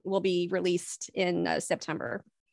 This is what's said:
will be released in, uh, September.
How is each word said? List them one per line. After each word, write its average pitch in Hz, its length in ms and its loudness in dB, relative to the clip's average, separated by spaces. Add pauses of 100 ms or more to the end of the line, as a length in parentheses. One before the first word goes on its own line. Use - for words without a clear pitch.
will 190 160 2
be 180 280 2
released 180 640 0
in, 180 320 2
uh, 156 140 2
September. - 640 -4 (300)